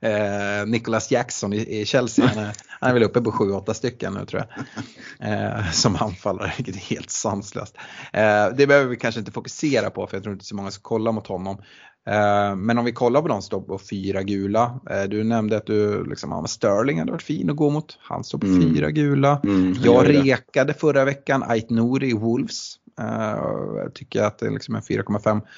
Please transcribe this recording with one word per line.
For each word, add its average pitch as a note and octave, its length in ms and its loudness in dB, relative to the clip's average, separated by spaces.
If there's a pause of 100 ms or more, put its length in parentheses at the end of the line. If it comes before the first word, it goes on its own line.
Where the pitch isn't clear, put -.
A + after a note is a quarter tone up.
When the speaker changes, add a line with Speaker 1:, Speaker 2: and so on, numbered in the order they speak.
Speaker 1:
eh, G#2 640 0
Nicholas A2+ 440 -2
Jackson A#2+ 420 -2
i, G#2+ 280 -4
i G#2 60 -4
Chelsea. B2+ 400 2
Han G#2+ 180 0
är, G#2 80 -8 (280)
han C3 100 2
är B2 40 2
väl A#2+ 80 6
uppe G#2+ 180 2
på A#2 120 -2
sju, G2 200 0
åtta G2 220 -4
stycken A2 400 -6
nu, G2 120 -8
tror - 160 -6
jag. - 220 -12 (680)
Eh, G#2 400 -4
som G2 240 2
anfallare, G2 600 -4
vilket - 200 -8
är G2 40 -12 (140)
helt - 160 -12
sanslöst. G2+ 680 -6 (360)
Eh, G#2 340 4 (100)
det C#3 100 6
behöver C#3 220 6
vi B2 80 -4
kanske A#2 220 -4
inte G2+ 140 -10
fokusera A#2+ 580 -2
på, G2 160 -6
för - 100 -8
jag F#2+ 80 -6
tror G#2+ 80 -8
inte G2 120 -12
så - 120 -12
många G2 140 -8
ska G2 120 -16
kolla A2+ 300 -2
mot G#2+ 140 -6
honom. G2 300 -8 (540)
Eh, G2+ 460 2
men A2+ 220 0
om A#2+ 60 0
vi A#2+ 80 -2
kollar B2 300 2
på E3 60 -2
de A#2 60 0
som F#2+ 80 -4
står G2 180 -6
på F#2+ 180 -8
fyra G2 440 -4
gula. G2+ 580 0 (100)
Eh, G2 120 -2
du G#2 220 -2
nämnde A2 320 0
att G#2 100 -4
du G#2 380 0
liksom, - 260 -8
ja, F2+ 100 -4
men E2+ 80 -6
Sterling A#2 500 0
hade D#3 140 -4
varit E3 100 -8
fin E3 280 -4
att D3 60 -2
gå D3 140 2
mot. D3+ 300 -6
Han - 240 -10
står - 140 -8
på - 80 -2
Speaker 2:
Mm. F#2 280 6
Speaker 1:
fyra D#3 160 2
gula. C#3+ 540 4
Speaker 2:
Mm, G2 180 4 (120)
han B2 100 -4
Speaker 1:
Jag A#2+ 100 10
Speaker 2:
gör B2+ 180 8
det. C#3 100 6
Speaker 1:
rekade C3+ 520 2
förra C#3 300 4
veckan C#3 380 0
Ait A#2 280 -2
Nouri B2 400 2
i - 20 2
Wolves. A2+ 640 -2 (260)
Eh, A2 360 -4 (400)
jag - 180 -6
tycker - 280 -4
att G#2 160 0
det A2+ 80 -4
är G#2+ 40 0
liksom G#2 240 -6
en G#2 80 -6
fyra G2+ 200 -2
komma G2+ 180 -2
fem G#2+ 200 2 (180)